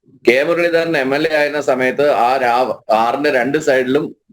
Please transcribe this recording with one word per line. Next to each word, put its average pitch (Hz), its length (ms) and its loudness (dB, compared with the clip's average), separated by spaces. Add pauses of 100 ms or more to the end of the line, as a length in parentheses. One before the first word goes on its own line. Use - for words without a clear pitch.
(280)
കെ 127 160 2
മുരളീധരൻ 165 540 0
എം 135 180 -2
എൽ 156 120 -2
എ 156 100 -2
ആയിരുന്ന 147 240 -2
സമയത്ത് 131 500 0
ആ 123 260 2
രാ-, 123 560 -2
ആറിന്റെ 120 380 0
രണ്ട് 135 260 0
സൈഡിലും 135 580 0 (180)